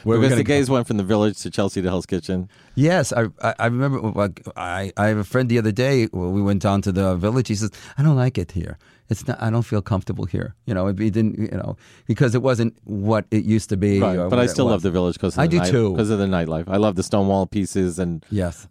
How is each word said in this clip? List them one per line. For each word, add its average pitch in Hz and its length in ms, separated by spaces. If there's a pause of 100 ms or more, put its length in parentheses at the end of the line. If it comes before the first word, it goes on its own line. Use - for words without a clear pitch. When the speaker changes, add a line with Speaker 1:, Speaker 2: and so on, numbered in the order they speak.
Speaker 1:
Where 113 120
are 113 40
we 131 60
Speaker 2:
Because 127 100
Speaker 1:
gonna 107 80
Speaker 2:
the - 0
gays 143 240
Speaker 1:
go? 135 60
Speaker 2:
went 120 120
from 110 120
the 101 40
Village 104 380
to 90 100
Chelsea 98 320
to 92 60
Hell's 92 180
Kitchen. 92 420 (280)
Speaker 1:
Yes, 156 360
I, 117 120 (180)
I, 113 160
I 113 80
remember. 131 340
Like, 101 400 (160)
I, 90 400
I 104 120
have 107 100
a 104 60
friend 131 240
the 120 100
other 107 140
day. 123 400
Well, 90 180
we 101 100
went 101 220
down 101 200
to 98 100
the 92 240
Village. 107 320
He 107 80
says, 104 160 (260)
"I 139 60
don't 156 100
like 127 240
it 87 140
here." 80 260 (320)
It's - 160
not, 120 140
I 113 80
don't 117 140
feel 107 180
comfortable 98 460
here. - 280 (120)
You 104 80
know, 92 140
it, 98 120
it 107 140
didn't, 110 240
you 107 180
know, 101 200 (300)
because 117 280
it 123 80
wasn't 117 420
what 104 460
it 110 140
used 107 260
to 104 80
be 98 220
Speaker 2:
Right, 95 180
Speaker 1:
or 90 100
Speaker 2:
but 123 100
I 123 40
Speaker 1:
what 123 40
it 120 40
Speaker 2:
still 127 160
love 113 100
Speaker 1:
was. 85 60
Speaker 2:
the 95 80
Village 90 280
'cause 90 160
of - 60
Speaker 1:
I 156 60
Speaker 2:
the 165 60
Speaker 1:
do 175 60
Speaker 2:
night-, 92 120
Speaker 1:
too. 110 260
Speaker 2:
'cause 107 140
of 107 80
the 98 80
nightlife. 82 420
I 98 80
love 104 200
the 92 60
Stonewall 98 440
pieces 92 520
and 85 320
Speaker 1:
Yes. 90 400